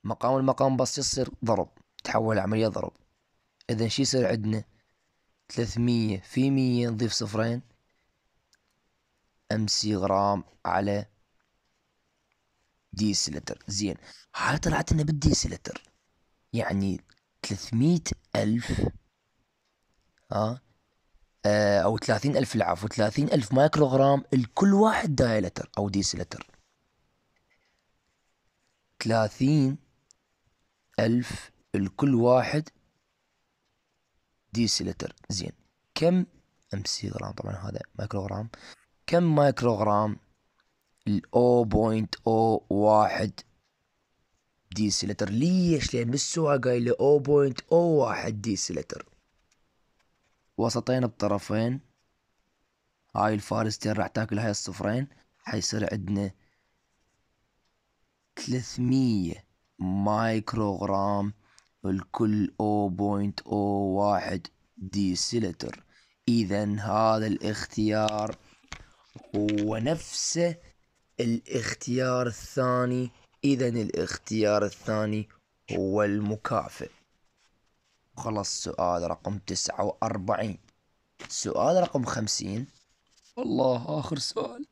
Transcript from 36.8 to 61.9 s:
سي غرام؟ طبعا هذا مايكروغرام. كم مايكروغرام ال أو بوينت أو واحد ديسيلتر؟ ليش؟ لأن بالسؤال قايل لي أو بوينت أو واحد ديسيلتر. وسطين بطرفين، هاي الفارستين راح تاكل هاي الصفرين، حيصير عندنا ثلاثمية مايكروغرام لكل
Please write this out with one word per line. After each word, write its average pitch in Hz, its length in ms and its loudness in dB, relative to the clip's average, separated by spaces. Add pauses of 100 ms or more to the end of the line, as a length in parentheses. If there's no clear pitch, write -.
سي - 240 -6
غرام؟ - 220 -8
طبعا 101 240 -8
هذا 95 240 -8 (160)
مايكروغرام. 101 540 -6 (580)
كم 170 280 4
مايكروغرام 107 840 2 (880)
ال 104 140 2 (120)
أو 123 300 6
بوينت 110 520 0 (120)
أو 113 420 2
واحد 107 680 4 (1300)
ديسيلتر؟ 98 580 -2
ليش؟ 165 640 2
لأن 117 180 -2
بالسؤال 143 500 0
قايل 123 220 0
لي 120 80 0
أو 143 280 4
بوينت 139 420 2 (100)
أو 165 60 6
واحد 120 640 2
ديسيلتر. - 680 -6 (1500)
وسطين 120 500 0
بطرفين، 110 720 -2 (1400)
هاي 107 180 2
الفارستين 107 580 -2
راح 104 160 0
تاكل 107 320 -4
هاي 110 120 -2
الصفرين، 101 560 -4 (320)
حيصير 107 540 -4
عندنا 101 380 -2 (2000)
ثلاثمية 123 1120 0 (340)
مايكروغرام 101 1500 0 (500)
لكل 101 760 -2